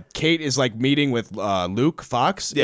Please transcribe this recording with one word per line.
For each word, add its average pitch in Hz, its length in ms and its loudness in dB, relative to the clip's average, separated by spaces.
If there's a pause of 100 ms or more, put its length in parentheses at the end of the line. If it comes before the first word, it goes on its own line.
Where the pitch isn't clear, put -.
(140)
Kate 160 280 2
is, 139 160 -2
like, 123 180 0
meeting 139 360 2
with, 110 260 -4
uh, 95 300 0
Luke 117 360 0
Fox 139 480 -2
in 143 120 -2